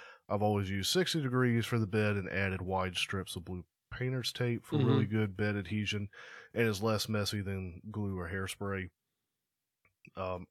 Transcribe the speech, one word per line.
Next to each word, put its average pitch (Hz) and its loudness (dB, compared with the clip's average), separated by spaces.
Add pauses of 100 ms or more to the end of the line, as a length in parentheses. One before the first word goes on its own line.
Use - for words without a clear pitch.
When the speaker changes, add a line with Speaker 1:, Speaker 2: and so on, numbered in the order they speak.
(300)
Speaker 1:
I've 101 2
always 101 4
used 98 0
sixty 175 2
degrees 123 4
for 117 2
the 110 2
bed 104 2
and 95 -2
added 95 0
wide 92 0
strips - -4
of 85 -8
blue 90 -8 (240)
painter's 127 -2
tape 120 -2
for 151 0
really 113 6
Speaker 2:
Mm-hmm. - -
Speaker 1:
good 104 2
bed 104 0
adhesion 101 -2 (440)
and 117 4
is 101 0
less 110 0
messy 104 0
than 92 -6
glue 101 -4
or 85 -6
hairspray." 95 -4 (1200)
Um, 92 -4